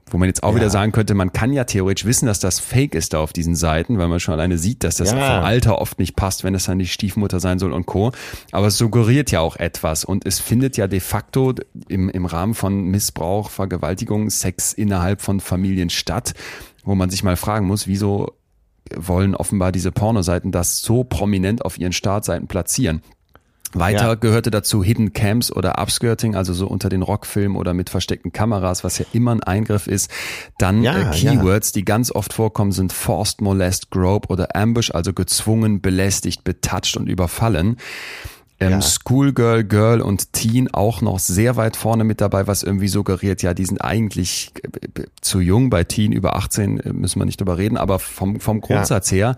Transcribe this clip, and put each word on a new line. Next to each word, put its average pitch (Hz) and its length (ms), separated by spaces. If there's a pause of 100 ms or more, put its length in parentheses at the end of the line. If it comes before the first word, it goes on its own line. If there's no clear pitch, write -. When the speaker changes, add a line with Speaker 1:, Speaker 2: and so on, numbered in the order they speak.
(100)
Speaker 1:
wo - 60
man 92 120
jetzt - 140
auch 104 100
Speaker 2:
Ja. 110 40
Speaker 1:
wieder 113 140
sagen 104 220
könnte, 104 220
man 92 200
kann 123 180
ja 135 120
theoretisch 95 420
wissen, 127 200
dass 104 140
das 92 200
Fake 135 340
ist 80 180
da 80 60
auf 78 160
diesen 85 200
Seiten, 82 440
weil 87 100
man 85 120
schon - 120
alleine 82 240
sieht, 85 260
dass 82 140
das 90 160
Speaker 2:
Ja. 123 60
Speaker 1:
vom 127 260
Alter 110 360
oft - 180
nicht 92 180
passt, 95 280
wenn 95 100
es 92 100
dann 92 140
die 92 80
Stiefmutter 95 540
sein 92 180
soll 90 140
und 87 140
Co. 107 260 (380)
Aber 101 180
es 98 100
suggeriert 117 520
ja 85 100
auch 80 160
etwas 82 500
und 95 200
es 92 140
findet 127 380
ja 101 80
de 95 140
facto 131 520 (360)
im, 92 200
im 90 160
Rahmen 87 300
von 98 320
Missbrauch, 98 640
Vergewaltigung, 98 800
Sex - 420
innerhalb 98 480
von 98 200
Familien 92 500
statt, - 420 (520)
wo 101 100
man 92 160
sich 95 120
mal 92 140
fragen 104 300
muss, 101 200
wieso 101 460 (640)
wollen 90 380
offenbar 92 360
diese 90 220
Pornoseiten 95 580
das 87 300
so 123 240
prominent 101 580
auf - 160
ihren 87 140
Startseiten 95 560
platzieren? 87 540 (720)
Weiter 104 320
Speaker 2:
Ja. 113 80
Speaker 1:
gehörte 113 360
dazu 104 320
Hidden 107 300
Cams 107 420
oder 92 240
Upskirting, 110 560
also 90 200
so 92 120
unter 98 220
den 95 140
Rockfilmen 101 560
oder 90 160
mit 90 160
versteckten - 420
Kameras, 98 500
was 90 160
ja - 140
immer 120 200
ein 110 100
Eingriff 104 460
ist. - 220 (480)
Dann, 104 240
Speaker 2:
Ja, 127 140
Speaker 1:
äh, 95 60
Speaker 2:
ja. - 80 (240)
Speaker 1:
Keywords, 101 380
die 101 120
ganz 110 260
oft - 220
vorkommen, 107 400
sind 92 220
Forced - 480
Molest, 95 480
Grope 95 400
oder 92 260
Ambush, 113 360
also 85 200
gezwungen, 107 680
belästigt, 95 640
betatscht - 520
und - 140
überfallen. 95 680 (840)
Ähm, 95 120
Speaker 2:
Ja. 98 100
Speaker 1:
Schoolgirl, 123 800
Girl 107 380
und 101 320
Teen 123 420
auch 107 260
noch 98 200
sehr 110 340
weit 113 220
vorne 113 260
mit 110 180
dabei, 98 280
was 98 160
irgendwie 98 240
suggeriert, 95 520
ja, 87 140
die 90 100
sind 90 200
eigentlich, 92 640 (140)
äh, - 280
b-, - 120 (160)
zu - 180
jung. 101 320
Bei 87 140
Teen 107 260
über 107 240
achtzehn, 104 460
äh, - 120
müssen 90 280
wir 95 40
nicht 95 140
drüber 92 180
reden, 104 200
aber 95 240
vom, 101 400
vom 110 160
Speaker 2:
Ja. 104 100
Speaker 1:
Grundsatz 104 460
her 107 260